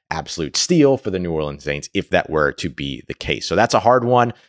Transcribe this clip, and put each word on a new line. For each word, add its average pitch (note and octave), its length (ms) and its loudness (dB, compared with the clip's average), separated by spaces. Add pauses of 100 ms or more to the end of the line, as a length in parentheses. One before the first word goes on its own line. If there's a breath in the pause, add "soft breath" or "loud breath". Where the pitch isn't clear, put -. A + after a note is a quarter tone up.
(120)
absolute - 460 -6
steal C#3 400 4
for G#2+ 140 -6
the F#2 80 -2
New F2 120 -4
Orleans D2 320 -4
Saints D2 300 -6
if F#2+ 160 -4
that F2 200 0
were D2+ 240 2
to - 160 -8
be C#2 380 -10
the - 60 -10
case. - 340 -6
So E2+ 80 -2
that's A2 180 2
a A2+ 60 4
hard A#2+ 240 4
one, A#2+ 300 2 (160 soft breath)